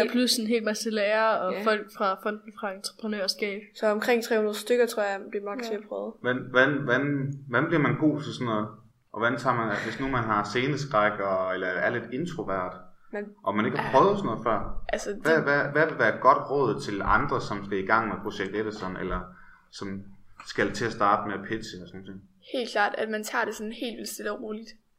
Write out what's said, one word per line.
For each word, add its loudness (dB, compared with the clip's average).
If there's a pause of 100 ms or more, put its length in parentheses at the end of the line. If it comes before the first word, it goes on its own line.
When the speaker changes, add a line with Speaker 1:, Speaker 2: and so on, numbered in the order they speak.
Speaker 1:
Helt 4
Speaker 2:
plus 2
en -2
hel 2
masse -2
lærere 2
og 0
Speaker 1:
Ja. -4
Speaker 2:
folk 2 (100)
fra 0
Fonden -6
for -6
Entreprenørskab. -4 (140)
Speaker 1:
Så -2
omkring 2
tre 2
hundrede 2
stykker, 4
tror -2
jeg, -2 (120)
det -4
er -8
max, -6
Speaker 3:
Ja. -6
Speaker 1:
vi -4
har -20
prøvet. -6
Speaker 4:
Hvordan, 0
hvordan, 6 (120)
hvordan, 0 (160)
hvordan 2
bliver 4
man 4
god 4
til -8
sådan -4
noget? 0 (440)
Og -10
hvordan 2
tager 2
man, 0
hvis -6
nu 0
man 0
har 2
sceneskræk 2
og, 0
eller -2
er 0
lidt -4
introvert, -4 (360)
Speaker 1:
Man -6 (200)
Speaker 4:
og 0
man 2
ikke -2
har -4
Speaker 3:
Ja. 6
Speaker 4:
prøvet 6
sådan -2
noget -2
før? 0
Speaker 3:
Altså, -4
det -8
Speaker 4:
Hvad, 6
hvad, 4 (120)
hvad 4
vil -6
være 4
et -8
godt 6
råd 2
til -4
andre, 2
som -6
skal -2
i -2
gang 4
med -2
Projekt -4
Edison, -4
eller -2 (520)
som -8 (440)
skal 0
til -4
at -2
starte 2
med -4
at -10
pitche -6
og -16
sådan -14
noget? -16 (320)
Speaker 3:
Helt -4
klart, 0
at -2
man -4
tager -2
det -4
sådan -8
helt -8
vildt -10
stille -6
og -8
roligt. -10 (280)